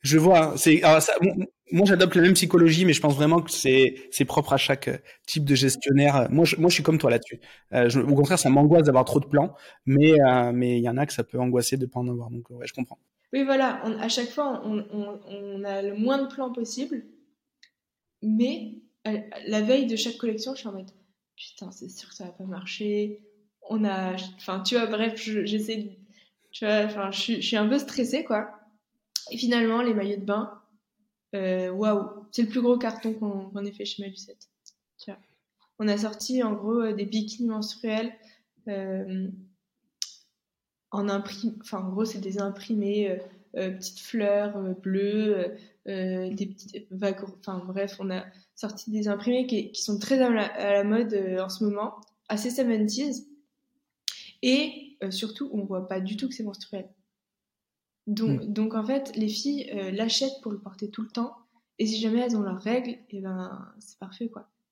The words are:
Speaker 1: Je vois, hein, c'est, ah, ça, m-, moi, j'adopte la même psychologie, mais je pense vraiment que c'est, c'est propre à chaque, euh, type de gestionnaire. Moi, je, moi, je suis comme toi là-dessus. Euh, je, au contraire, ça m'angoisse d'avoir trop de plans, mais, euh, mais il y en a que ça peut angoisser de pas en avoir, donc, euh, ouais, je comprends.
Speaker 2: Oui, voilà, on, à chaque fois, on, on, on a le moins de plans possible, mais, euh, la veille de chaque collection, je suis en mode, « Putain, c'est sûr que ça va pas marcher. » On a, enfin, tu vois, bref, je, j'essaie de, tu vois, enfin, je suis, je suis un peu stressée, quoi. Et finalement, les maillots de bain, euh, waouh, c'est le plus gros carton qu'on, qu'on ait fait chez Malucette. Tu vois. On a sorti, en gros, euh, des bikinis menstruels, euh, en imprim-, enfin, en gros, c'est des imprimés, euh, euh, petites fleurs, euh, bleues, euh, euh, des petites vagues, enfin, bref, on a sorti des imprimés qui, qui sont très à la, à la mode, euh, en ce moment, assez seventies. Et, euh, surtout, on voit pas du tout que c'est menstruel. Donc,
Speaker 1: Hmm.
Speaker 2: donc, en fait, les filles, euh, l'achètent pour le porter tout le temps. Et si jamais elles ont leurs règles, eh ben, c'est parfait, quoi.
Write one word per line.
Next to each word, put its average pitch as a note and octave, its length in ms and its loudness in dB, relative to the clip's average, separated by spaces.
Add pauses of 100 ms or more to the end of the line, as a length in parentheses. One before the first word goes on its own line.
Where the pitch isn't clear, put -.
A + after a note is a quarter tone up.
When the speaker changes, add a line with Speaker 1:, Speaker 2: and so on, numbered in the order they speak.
Speaker 1:
Je C#3+ 160 4
vois, D#3+ 340 8
hein, - 60 -6
c'est, D#3+ 240 8
ah, D#3+ 180 8
ça, - 220 2
m-, F#3 240 2 (260)
moi, F3+ 140 6
j'adopte F#3 300 6
la E3+ 60 8
même F3+ 100 8
psychologie, E3+ 520 6
mais F3 80 6
je C3+ 80 2
pense D3 140 4
vraiment D3+ 260 4
que - 120 -8
c'est, C3 420 4 (160)
c'est - 140 0
propre - 280 0
à C#3+ 40 4
chaque, - 320 0
euh, C3 100 -4 (300)
type D3+ 160 -2
de C#3 100 4
gestionnaire. C#3 760 4
Moi, D#3+ 160 6
je, - 120 4
moi, D#3+ 120 4
je E3+ 60 6
suis - 80 0
comme D#3 160 4
toi C#3+ 120 4
là-dessus. - 280 0 (340)
Euh, A#2+ 160 4
je, B2+ 120 4
au C#3+ 160 4
contraire, D3 240 4
ça C3+ 100 4
m'angoisse D3+ 320 8
d'avoir C3 220 6
trop - 160 2
de C#3 60 -6
plans, D3 280 2 (320)
mais, D3 340 8
euh, B2+ 320 6
mais B2 260 2
il A#2 40 2
y A#2+ 60 0
en A#2 80 -2
a C#3+ 100 0
que C#3+ 60 -10
ça A#2+ 100 -4
peut - 160 -6
angoisser B2 380 2
de C3 100 -2
pas B2+ 140 -6
en B2 80 -2
avoir, A#2+ 220 -6
donc, A#2+ 200 -12
euh, B2 40 -18
ouais, A#2+ 120 -12
je - 60 -12
comprends. - 260 -10 (340)
Speaker 2:
Oui, C4+ 120 0
voilà, C4+ 400 0
on, A3 160 -4
à A3+ 80 -4
chaque A#3+ 220 -4
fois, C#4 340 -4
on, G#3+ 260 -4
on, G#3 380 -10
on G3+ 340 -12
a G3 200 -4
le G3+ 120 -4
moins B3 260 0
de C#4 60 -2
plans C4 260 -8
possible, B3 520 -8 (1160)
mais, G#3+ 540 -2 (320)
euh, G#3+ 120 -4 (280)
la G#3+ 140 -2
veille B3+ 260 2
de A3+ 80 -2
chaque A3+ 220 -4
collection, A3+ 380 -6
je C4 40 -12
suis A3+ 100 -14
en G3 40 -10
mode, « F#3+ 180 -14 (460)
Putain, - 340 -18
c'est - 180 -18
sûr - 200 -20
que - 80 -20
ça G3+ 80 -16
va F3 80 -16
pas - 120 -16
marcher. » G#3 760 -6 (480)
On A3 140 0
a, F#3+ 300 -2 (220)
enfin, F#3+ 240 -8
tu G3 140 -4
vois, A#3 120 2
bref, G#3+ 300 -2
je, G#3+ 300 -4
j'essaie G#3+ 300 -4
de, G#3 140 -8 (600)
tu - 160 -8
vois, G#3+ 180 2
enfin, G#3 280 -4
je - 80 -8
suis, A3+ 160 -4
je - 100 -6
suis A#3 100 -2
un G#3+ 120 2
peu C4+ 100 2
stressée, C4+ 460 -4
quoi. G#3+ 260 -4 (800)
Et A#3+ 80 -10
finalement, A#3 420 0
les A#3+ 140 0
maillots G3+ 240 -2
de G3 60 -10
bain, G#3 260 -4 (840)
euh, F#3 340 -2
waouh, G3+ 640 -2
c'est A#3+ 100 0
le A3 60 2
plus B3+ 120 -2
gros A#3+ 160 4
carton A3+ 380 -6
qu'on, G3+ 340 -6
qu'on G3 160 -10
ait G3+ 80 -8
fait G#3 120 -14
chez G3+ 180 -10
Malucette. G3 460 -18 (500)
Tu - 120 -18
vois. F#3+ 100 -18 (580)
On G#3+ 100 -2
a G#3 80 2
sorti, A3+ 460 -4
en A3 100 0
gros, G#3 280 -2
euh, A3 120 -2
des G3+ 140 -4
bikinis A3 420 -4
menstruels, A3 640 -6 (560)
euh, F#3+ 600 -8 (1600)
en G3+ 180 -4
imprim-, G3+ 540 -6
enfin, - 160 -10
en F#3 120 -8
gros, G3+ 140 -2
c'est A3 140 -8
des F#3+ 220 -8
imprimés, G3+ 680 -4
euh, F#3 80 -4 (400)
euh, F#3 140 -6
petites - 300 -12
fleurs, G3+ 560 -2
euh, F#3+ 180 -6
bleues, G3+ 640 -2
euh, F3 100 -4 (400)
euh, F#3 460 -4
des F#3+ 120 -6
petites - 440 -16
vagues, F#3+ 300 -4 (180)
enfin, F#3 260 -10
bref, G3 360 -6
on G3 100 -6
a F#3 140 -6 (320)
sorti G#3 340 -12
des G#3+ 160 -4
imprimés B3 400 -2
qui, A3+ 240 -4
qui - 120 -10
sont G#3 160 -4
très C4 220 0
à B3+ 80 4
la, A3 180 0
à G3+ 260 -2
la G3+ 120 4
mode, G#3+ 300 0
euh, F#3 300 -2
en F#3+ 40 -8
ce F#3+ 140 -8
moment, G#3 380 -4 (280)
assez G#3+ 220 -4
seventies. A#3+ 800 -2 (1120)
Et, C#4 600 0
euh, F#3+ 80 -6
surtout, A3 400 -8
on G#3 120 -4
voit F#3 220 -6
pas F#3+ 140 -6
du G3 160 -6
tout C4 120 -6
que B3+ 60 -8
c'est - 80 -10
menstruel. G3+ 460 -12 (1200)
Donc, A3 320 -2
Speaker 1:
Hmm. G#3+ 100 -8
Speaker 2:
donc, A3 220 -2
en G#3+ 100 -2
fait, C4+ 300 -4
les G#3+ 140 -2
filles, C#4 440 -6
euh, F#3+ 200 -8
l'achètent A3+ 500 -4
pour A3+ 80 -10
le G#3 80 -8
porter G#3 320 -12
tout A3 120 -10
le A#3 60 -10
temps. A#3+ 280 -8 (420)
Et A3+ 80 -2
si G#3+ 140 -4
jamais A3+ 180 0
elles A#3+ 180 -2
ont G#3 60 -2
leurs F#3+ 180 -6
règles, A#3+ 380 -4 (120)
eh G3+ 100 -12
ben, F#3 580 -12
c'est - 220 -20
parfait, G3+ 280 -12
quoi. - 220 -16 (220)